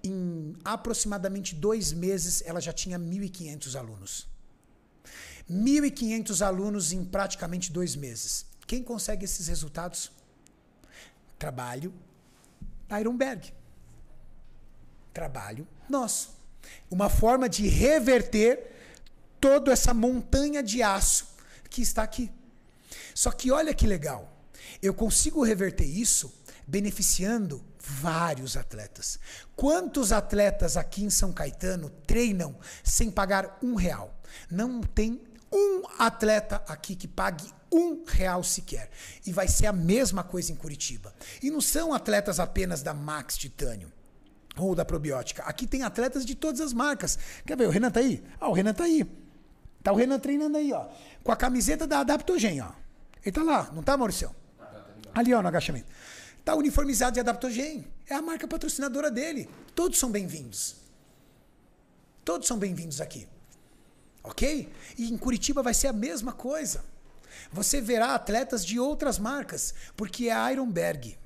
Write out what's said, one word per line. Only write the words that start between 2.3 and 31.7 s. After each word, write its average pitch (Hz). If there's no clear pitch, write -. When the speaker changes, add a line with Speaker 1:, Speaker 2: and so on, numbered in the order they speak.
Speaker 1:
ela 165
já 165
tinha 180
mil 175
e 190
quinhentos 147
alunos. 110
Mil 262
e 269
quinhentos 220
alunos 196
em 185
praticamente 180
dois 165
meses. 123
Quem 247
consegue 214
esses 170
resultados? 165
Trabalho 135
da 208
Ironberg. 240
Trabalho 123
nosso. -
Uma 185
forma 247
de 208
reverter 240
toda 277
essa 240
montanha 269
de 233
aço -
que -
está 220
aqui. 220
Só -
que -
olha 302
que -
legal. 147
Eu 196
consigo 285
reverter 190
isso -
beneficiando 190
vários 143
atletas. -
Quantos 285
atletas 202
aqui 196
em 208
São 190
Caetano 165